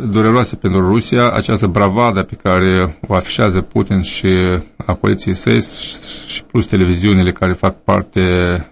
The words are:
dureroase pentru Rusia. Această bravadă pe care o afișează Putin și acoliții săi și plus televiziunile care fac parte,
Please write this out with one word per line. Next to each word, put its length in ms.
dureroase 460
pentru 320
Rusia. 440
Această 360
bravadă 560
pe 120
care 600
o 60
afișează 480
Putin 400
și 260
acoliții 480
săi 280
și 160
plus 220
televiziunile 680
care 220
fac 300
parte, 380